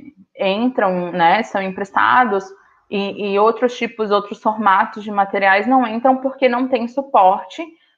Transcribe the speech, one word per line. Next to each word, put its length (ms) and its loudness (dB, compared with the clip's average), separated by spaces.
entram, 720 0
né, 320 2
são 200 -6
emprestados, 840 0
e, 420 -4
e 60 2
outros 380 0
tipos, 340 -6
outros 320 -2
formatos 600 0
de 80 -10
materiais 560 0
não 200 2
entram 320 0
porque 300 0
não 200 -2
tem 180 -2
suporte 800 0